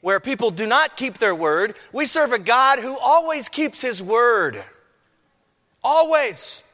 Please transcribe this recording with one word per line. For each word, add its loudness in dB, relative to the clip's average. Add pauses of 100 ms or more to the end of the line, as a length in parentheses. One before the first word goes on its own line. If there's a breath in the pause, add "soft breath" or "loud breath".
where 0
people -4
do -6
not 2
keep -8
their 0
word, 0 (180 loud breath)
we -4
serve 0
a 0
God 4
who -8
always 0
keeps -4
His -6
word. 0 (1200)
Always. 0 (120)